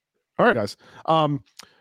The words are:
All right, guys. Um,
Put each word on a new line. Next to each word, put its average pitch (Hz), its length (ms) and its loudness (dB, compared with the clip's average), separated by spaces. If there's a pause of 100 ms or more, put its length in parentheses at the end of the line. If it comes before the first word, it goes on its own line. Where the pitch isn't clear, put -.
(380)
All 202 80 2
right, 220 80 2
guys. 104 240 -6 (260)
Um, 151 400 0 (360)